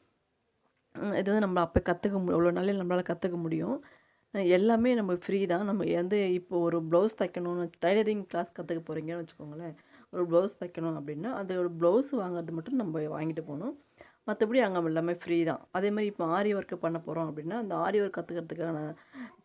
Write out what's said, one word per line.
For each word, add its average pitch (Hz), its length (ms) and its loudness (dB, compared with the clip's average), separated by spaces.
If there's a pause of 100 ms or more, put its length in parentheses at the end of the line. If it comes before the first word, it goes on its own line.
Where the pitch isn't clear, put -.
(960)
ம், 202 180 -4
இது 196 160 0
வந்து 214 160 4
நம்ம 185 160 2
அப்ப 170 240 2
கத்துக்க 196 320 0
மு-, 180 160 0
அவ்வளோ 170 180 4
நாள்லயே 185 260 0
நம்மளால 180 280 0
கத்துக்க 175 320 -2
முடியும். 165 380 -2 (580)
அ, 202 160 -2
எல்லாமே 226 460 6
நம்ம 190 200 0
ஃப்ரீ 196 300 0
தான். 175 200 2
நம்ம 196 280 0
வந்து 185 260 2 (140)
இப்போ 180 260 -2
ஒரு 170 240 2
ப்ளவுஸ் 175 360 4
தைக்கணும்னு, 175 460 -2 (160)
டெய்லரிங் 208 440 2
கிளாஸ் 170 300 -6
கத்துக்க 170 300 -6
போறீங்கன்னு 160 380 -6
வச்சுக்கோங்களேன். 156 520 -14 (380)
ஒரு 180 120 0
ப்ளவுஸ் 175 340 4
தைக்கணும் 165 380 -4
அப்படின்னா, 151 360 -6
அந்த 185 240 -4
ஒரு 175 160 0
ப்ளவுஸ் 180 420 4
வாங்குறது 175 380 -4
மட்டும் 226 280 -2
நம்ம 160 280 -2
வாங்கிட்டு 160 360 -4
போகணும். 165 300 -8 (500)
மத்தபடி 220 340 2
அங்க 190 220 2
எல்லாமே 165 320 0
ஃப்ரீ 175 300 -2
தான். 160 160 0 (120)
அதே 190 180 0
மாதிரி 208 200 0
இப்போ 175 180 -4
ஆரி 202 260 2
ஒர்க் 185 220 -4
பண்ண 165 220 -2
போறோம் 160 320 -4
அப்படின்னா, 151 280 -6
அந்த 196 180 -4
ஆரி 190 240 2
ஒர்க் 196 180 -2
கத்துக்கிறதுக்கான 165 640 -6 (640)